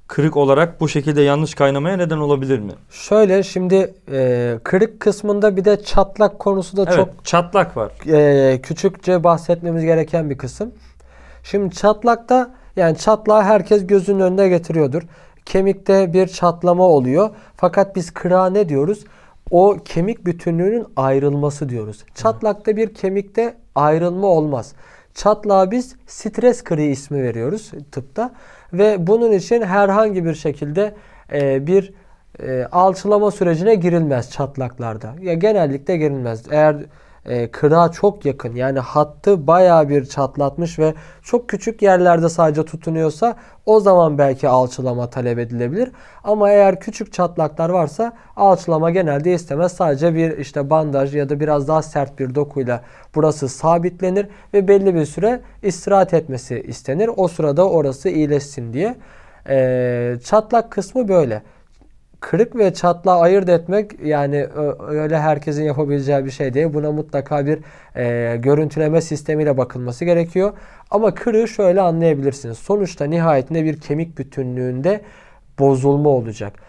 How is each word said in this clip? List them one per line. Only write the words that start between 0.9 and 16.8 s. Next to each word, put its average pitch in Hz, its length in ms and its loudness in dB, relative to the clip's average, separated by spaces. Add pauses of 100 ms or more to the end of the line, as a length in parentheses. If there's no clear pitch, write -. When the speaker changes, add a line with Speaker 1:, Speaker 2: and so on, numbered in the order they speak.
Speaker 1:
yanlış 143 340 0
kaynamaya 143 420 0
neden 165 200 -2
olabilir 135 420 0
mi? 104 120 -10 (180)
Speaker 2:
Şöyle, 202 540 2
şimdi, 185 500 0 (180)
e, 123 520 0
kırık 214 360 0
kısmında 208 580 0
bir 190 80 0
de 202 180 2
çatlak 202 560 0
konusu 190 380 -4
da 196 100 2
Speaker 1:
Evet, 180 80 2
Speaker 2:
çok 180 300 0
Speaker 1:
çatlak 175 520 0
var. 107 140 -4 (160)
Speaker 2:
e, 139 540 4
küçükçe 180 640 -2
bahsetmemiz 170 600 0
gereken 160 460 0
bir 135 80 -6
kısım. 202 340 -10 (720)
Şimdi 202 320 -4
çatlakta, 233 760 0 (240)
yani 165 220 2
çatlağı 214 460 2
herkes 202 440 2
gözünün 196 320 2
önüne 190 300 2
getiriyordur. 165 540 0 (420)
Kemikte 196 680 0
bir 185 140 4
çatlama 175 560 0